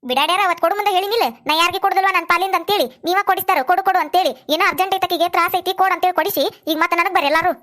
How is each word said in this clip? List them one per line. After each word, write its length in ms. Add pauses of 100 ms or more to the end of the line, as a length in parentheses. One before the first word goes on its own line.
ಬಿಡಾಡ್ಯಾರ 420
ಅವತ್ 160
ಕೊಡು 140
ಮುಂದೆ 160
ಹೇಳಿನಿಲ್ಲ, 320 (240)
ನಾ 80
ಯಾರಿಗೆ 240
ಕೊಡುದಿಲ್ವಾ 320
ನನ್ 160
ಪಾಲಿಂದ 280
ಅಂತೇಳಿ, 300 (180)
ನೀವ 180
ಕೊಡಿಸ್ತಾರ, 400
ಕೊಡು 220
ಕೊಡು 160
ಅಂತೇಳಿ, 300 (200)
ಏನೋ 180
ಅರ್ಜೆಂಟ್ 280
ಐತಕ್ಕಿಗೆ 340
ತ್ರಾಸ 280
ಐತಿ, 160
ಕೊಡು 200
ಅಂತೇಳಿ 200
ಕೊಡಿಸಿ, 540
ಈಗ 100
ಮತ್ತೆ 180
ನನಗ್ 180
ಬರ್ರಿ 120
ಎಲ್ಲಾರು. 260 (120)